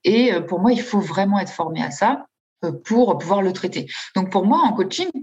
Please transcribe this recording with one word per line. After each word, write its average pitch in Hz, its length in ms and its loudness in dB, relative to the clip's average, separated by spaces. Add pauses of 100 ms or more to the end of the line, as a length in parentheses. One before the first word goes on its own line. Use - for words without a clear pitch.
Et, 226 300 4
euh, 175 80 0
pour - 180 -4
moi, 220 140 4
il 240 80 2
faut 214 180 -2
vraiment 196 400 0
être 190 140 -4
formé 160 300 -6
à 143 100 -6
ça, 247 340 0 (380)
euh, 165 80 -2
pour 208 440 2
pouvoir 185 240 0
le 190 120 0
traiter. 180 340 -6 (300)
Donc, 185 160 -2
pour 185 120 0
moi, 220 200 4
en 226 80 2
coaching 208 360 -2 (140)